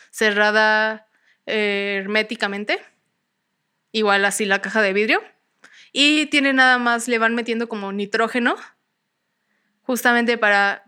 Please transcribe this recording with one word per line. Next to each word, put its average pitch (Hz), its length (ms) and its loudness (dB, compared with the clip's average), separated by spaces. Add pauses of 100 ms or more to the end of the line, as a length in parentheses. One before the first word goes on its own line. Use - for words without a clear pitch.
(120)
cerrada, 214 960 0 (400)
eh, 202 560 -4
herméticamente. 214 760 -4 (1120)
Igual 202 340 2
así 202 200 -2
la 196 160 0
caja 208 220 -2
de 190 100 0
vidrio. 220 280 0 (680)
Y 294 360 2
tiene 277 260 2
nada 254 240 4
más, 240 300 -2
le 233 100 0
van 226 180 0
metiendo 233 320 -4
como 202 240 -8
nitrógeno, 226 640 -2 (1300)
justamente 240 560 2
para 202 500 2